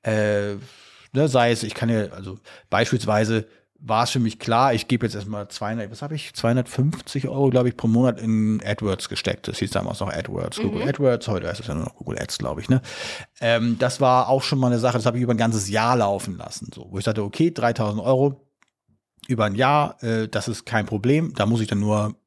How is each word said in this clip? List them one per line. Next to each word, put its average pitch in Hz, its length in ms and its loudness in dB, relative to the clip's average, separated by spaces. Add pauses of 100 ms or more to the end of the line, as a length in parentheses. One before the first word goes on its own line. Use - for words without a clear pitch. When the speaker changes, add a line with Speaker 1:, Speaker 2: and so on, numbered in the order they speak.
Speaker 1:
äh, 104 520 0 (580)
ne, 143 140 2
sei 123 240 4
es, 113 120 0
ich 107 100 -6
kann 117 160 -2
ja, 110 180 2
also 95 320 -12 (300)
beispielsweise 107 760 2 (320)
war 113 260 0
es 120 80 -2
für 131 80 0
mich 110 200 0
klar, 120 340 2
ich 113 140 -2
gebe 120 180 0
jetzt 104 100 -4
erstmal 101 340 -8
zweihundert, 107 420 -8
was 113 100 -14
habe 147 140 -8
ich? - 180 -10
Zweihundertfünfzig 131 960 0
Euro, 135 220 2
glaub 127 160 4
ich, 123 100 0
pro - 120 -2
Monat 117 340 4
in 110 420 2
AdWords 104 460 -4
gesteckt. - 400 -4
Das - 100 -8
hieß - 120 -2
damals - 280 -4
noch - 140 -4
AdWords, - 480 -6
Google - 220 -2
Speaker 2:
Mhm. 135 60 -2
Speaker 1:
AdWords, 131 380 0
heute 87 220 -2
heißt 85 100 -6
es - 80 -12
ja - 60 -4
nur 80 100 -2
noch - 120 -8
Google - 240 -8
Ads, - 180 -6
glaub - 220 -6
ich, - 100 -12
ne? 127 120 6 (600)
Ähm, 117 380 2
das 123 200 0
war 127 300 4
auch 131 140 2
schon 139 160 0
mal 127 80 2
eine 123 120 2
Sache, 120 180 2
das 110 80 0
habe 120 120 0
ich 123 60 0
über 120 100 2
ein 110 40 2
ganzes 113 320 0
Jahr 113 280 2
laufen 101 400 0
lassen, - 360 -12
so, - 160 -16
wo 98 100 -8
ich 92 40 -6
sagte, 107 200 -2
okay, 156 280 0
dreitausend 113 500 0
Euro 135 460 2 (800)
über 110 180 2
ein 101 100 0
Jahr, 143 480 2
äh, 113 260 -2
das - 180 -4
ist 113 180 -6
kein 107 200 0
Problem, 131 500 0
da 101 100 2
muss 113 140 2
ich 110 80 0
dann 107 120 0
nur 107 360 0 (120)